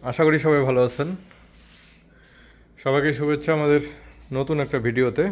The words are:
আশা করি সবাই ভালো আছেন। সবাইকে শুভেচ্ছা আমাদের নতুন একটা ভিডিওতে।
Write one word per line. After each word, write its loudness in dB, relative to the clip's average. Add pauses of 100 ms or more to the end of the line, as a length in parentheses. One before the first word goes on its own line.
আশা -4
করি 4
সবাই 4
ভালো 2
আছেন। -6 (1700)
সবাইকে 2 (100)
শুভেচ্ছা -2
আমাদের 2 (560)
নতুন -2
একটা -4
ভিডিওতে। 0